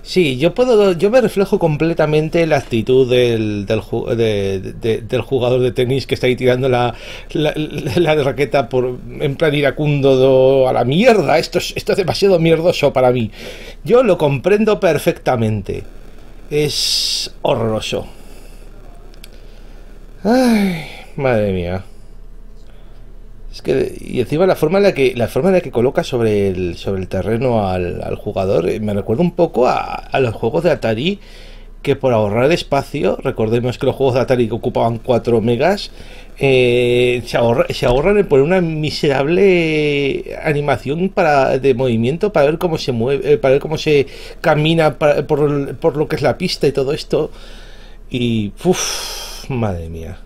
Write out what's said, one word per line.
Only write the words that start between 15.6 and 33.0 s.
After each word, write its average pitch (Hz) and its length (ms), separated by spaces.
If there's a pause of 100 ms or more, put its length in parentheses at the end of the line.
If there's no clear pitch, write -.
Es - 920
horroroso. 110 680 (2250)
Ay, 214 600 (320)
madre 113 340
mía. 92 320 (1700)
Es - 120
que, - 360
y - 200
encima 147 260
la 185 100
forma 160 220
en 202 60
la 190 100
que, 131 220
la 117 120
forma 147 220
en 190 60
la 175 60
que 139 100
coloca 135 320
sobre 107 460
el, 90 280
sobre 95 240
el 87 60
terreno 110 600
al, 87 360
al - 120
jugador, 98 540
eh, 92 100
me 104 140
recuerda 110 300
un 170 80
poco 175 360
a, - 280
a - 240
los 117 160
juegos 151 280
de 170 80
Atari, 127 480 (640)
que 135 140
por 131 180
ahorrar 110 380
espacio, 151 640